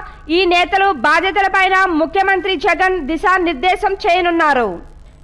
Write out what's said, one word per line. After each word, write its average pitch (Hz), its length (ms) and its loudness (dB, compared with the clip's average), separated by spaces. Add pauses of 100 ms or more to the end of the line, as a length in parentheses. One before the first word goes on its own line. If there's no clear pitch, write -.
(300)
ఈ 349 160 2
నేతలు 359 460 2
బాధ్యతలపైన 381 920 0
ముఖ్యమంత్రి 381 680 0
జగన్ 349 560 0
దిశానిర్దేశం 370 840 0
చేయనున్నారు. 330 1000 0 (300)